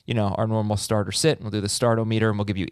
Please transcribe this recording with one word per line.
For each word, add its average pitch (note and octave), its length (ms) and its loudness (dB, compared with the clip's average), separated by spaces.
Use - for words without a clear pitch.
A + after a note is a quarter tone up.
you - 80 -4
know, G#2+ 140 2
our A2+ 80 0
normal A2 300 0
starter G2+ 380 -2
sit, D#3 240 2
and - 80 -14
we'll G#2+ 60 -6
do G#2 100 -2
the G2+ 80 -2
startometer, A2 580 2
and G#2 100 0
we'll G2+ 60 -2
give G2+ 140 -2
you F#2 140 -4